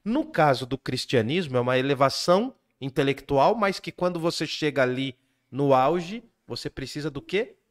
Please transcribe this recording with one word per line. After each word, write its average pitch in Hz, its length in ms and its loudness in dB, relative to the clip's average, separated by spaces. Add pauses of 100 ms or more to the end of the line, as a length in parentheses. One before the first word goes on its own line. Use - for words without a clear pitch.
No 269 200 -2
caso 135 400 2
do 131 120 -6
cristianismo, 131 800 -2
é - 20 2
uma 123 180 2
elevação 143 800 2 (240)
intelectual, 139 760 2
mas 196 260 -2
que 165 100 -12
quando 175 280 -2
você 160 280 -2
chega 143 360 0
ali 127 340 -2 (340)
no 139 220 2
auge, 170 500 0 (240)
você 120 220 -8
precisa 143 400 -8
do 139 120 -10
quê? 208 340 -4 (140)